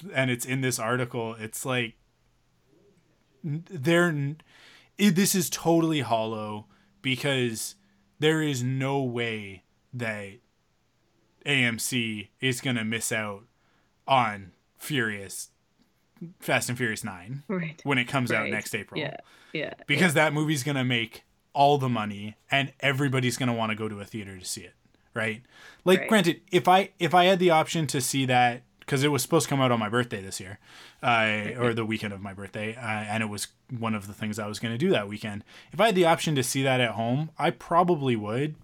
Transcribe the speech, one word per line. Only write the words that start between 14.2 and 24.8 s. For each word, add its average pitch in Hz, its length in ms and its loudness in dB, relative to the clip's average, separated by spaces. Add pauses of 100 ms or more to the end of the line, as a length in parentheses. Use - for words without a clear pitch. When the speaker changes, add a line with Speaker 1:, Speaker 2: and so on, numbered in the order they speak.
Speaker 1:
Furious, 107 720 -4 (920)
Fast 131 280 0
and 123 80 -4
Furious 113 280 -4
nine 104 440 -12
Speaker 2:
Right. 170 360 -6
Speaker 1:
when 139 120 0
it 123 100 2
comes 123 260 -2
out 110 100 0
Speaker 2:
Right. 101 80 -4
Speaker 1:
next 104 240 -6
April. 104 260 -8
Speaker 2:
Yeah, - 180 -8 (340)
yeah, - 220 -6 (120)
Speaker 1:
Because 147 300 2
Speaker 2:
yeah. 156 80 6
Speaker 1:
that 151 80 2
movie's 151 320 0
gonna 139 200 0
make 117 380 -2 (300)
all 143 260 4
the 131 100 -2
money 107 480 -4 (140)
and 139 300 0
everybody's 131 560 0
gonna 123 180 0
wanna 110 220 -2
go 110 120 -6
to 101 120 -10
a 101 40 -12
theater 98 320 -12
to 90 80 -16
see - 180 -10
it, - 120 -20 (400)